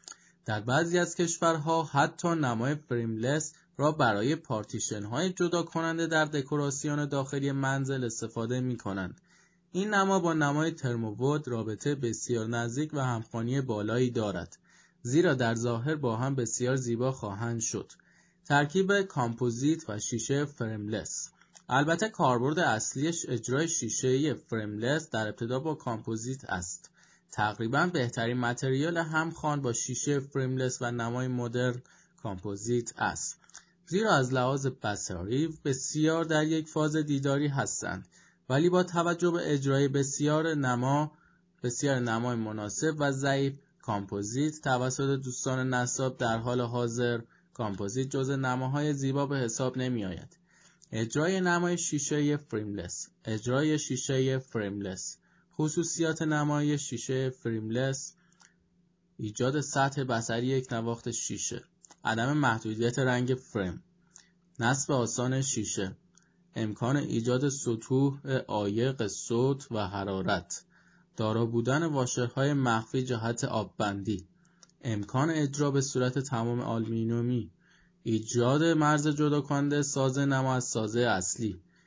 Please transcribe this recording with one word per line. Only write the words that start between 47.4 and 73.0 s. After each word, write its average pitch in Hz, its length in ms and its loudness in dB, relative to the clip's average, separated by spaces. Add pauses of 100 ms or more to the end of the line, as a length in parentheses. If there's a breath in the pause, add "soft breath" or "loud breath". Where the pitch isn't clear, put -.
کامپوزیت 107 540 -2
جزو 135 280 0
نماهای 135 580 0
زیبا 139 320 0
به 139 100 -2
حساب 127 420 -2
نمی‌آید. 113 600 -4 (540 soft breath)
اجرای 147 480 0
نمای 175 380 2
شیشهٔ 147 580 0
فریملس. 104 720 -6 (160)
اجرای 123 540 2
شیشهٔ 131 600 0
فریملس. 101 800 -4 (420 soft breath)
خصوصیات 165 640 0
نمای 147 560 2
شیشه 131 520 -2
فریملس: 117 840 -2 (1000 soft breath)
ایجاد 123 440 -2
سطح 135 440 0
بصری 120 420 -2
یک 131 260 -2
نواخت 117 380 -4
شیشه، - 540 -6 (400)
عدم 117 280 2
محدودیت 117 640 2
رنگ 127 360 2
فریم، 95 480 -4 (760 loud breath)
نصب 139 340 0
آسان 127 500 0
شیشه، 107 540 -2 (600 soft breath)
امکان 113 400 0
ایجاد 127 520 0
سطوح 131 920 0
عایق 107 680 0
صوت 127 680 0
و 104 140 -2
حرارت، 95 800 -2 (520 soft breath)
دارا 113 300 2
بودن 120 380 2
واشرهای 135 680 0
مخفی 127 500 2